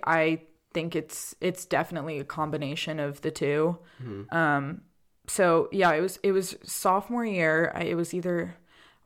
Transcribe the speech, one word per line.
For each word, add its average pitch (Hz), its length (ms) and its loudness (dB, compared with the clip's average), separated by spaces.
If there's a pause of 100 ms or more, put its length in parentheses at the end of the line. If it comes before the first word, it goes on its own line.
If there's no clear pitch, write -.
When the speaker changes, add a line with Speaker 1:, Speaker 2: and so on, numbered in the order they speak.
Speaker 1:
I 160 380 4 (320)
think 165 200 -2
it's, - 460 -6
it's - 240 -4
definitely 151 540 -2
a 139 60 -6
combination 151 760 -4
of 143 220 -6
the 156 80 -2
two. 156 480 0 (240)
Speaker 2:
Mm-hmm. 104 320 -8
Speaker 1:
Um, 147 480 0 (440)
so 170 460 4
yeah, 185 200 4
it 156 80 2
was, 185 220 -2
it 196 100 4
was 185 300 0
sophomore 202 640 0
year. 165 500 2
I, 175 100 -2
it 170 120 0
was 170 180 -2
either 175 400 -2 (520)